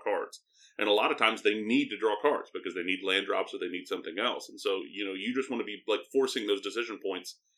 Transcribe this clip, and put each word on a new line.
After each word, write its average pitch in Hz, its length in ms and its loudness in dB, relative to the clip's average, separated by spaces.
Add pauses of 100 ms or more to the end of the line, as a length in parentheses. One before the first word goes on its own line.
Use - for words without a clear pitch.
cards? 95 400 -4 (360)
And 104 100 2
a 104 40 6
lot 117 200 4
of 147 60 -4
times 110 240 4
they 107 180 4
need 120 300 2
to 104 80 -6
draw 107 240 2
cards 143 280 0
because 92 240 -8
they 90 80 -2
need 92 220 -2
land 95 220 2
drops 95 260 0
or 98 60 -6
they 92 100 -4
need 90 180 -6
something 87 320 -6
else. 117 300 -2
And 107 100 -18
so, 98 220 0 (100)
you 101 140 -6
know, 98 80 -4
you 101 220 -4
just 131 160 -2
wanna 117 140 -2
be, 101 220 -10
like, 107 140 2 (100)
forcing 127 360 0
those 101 160 2
decision 107 420 -4
points, 92 360 -6 (180)